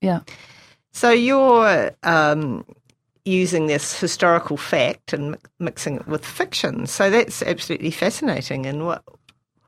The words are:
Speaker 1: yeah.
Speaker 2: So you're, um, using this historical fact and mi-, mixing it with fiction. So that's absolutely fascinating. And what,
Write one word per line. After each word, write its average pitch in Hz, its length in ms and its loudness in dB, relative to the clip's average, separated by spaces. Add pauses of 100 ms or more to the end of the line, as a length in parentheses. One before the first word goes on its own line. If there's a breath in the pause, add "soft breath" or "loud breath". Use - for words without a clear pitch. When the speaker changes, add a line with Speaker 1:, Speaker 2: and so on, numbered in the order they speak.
Speaker 1:
yeah. 185 180 0 (720 loud breath)
Speaker 2:
So 240 200 2
you're, 233 800 4 (120)
um, 151 640 2 (580)
using 180 440 2
this 147 320 -2
historical 170 580 0
fact - 560 -2
and 147 180 -4
mi-, - 60 -12 (220)
mixing 160 380 -6
it - 100 -12
with 156 180 -6
fiction. - 600 -6
So 196 220 0
that's 226 340 0
absolutely - 480 -4
fascinating. 143 720 -4
And 143 200 -6
what, 170 180 -6 (640)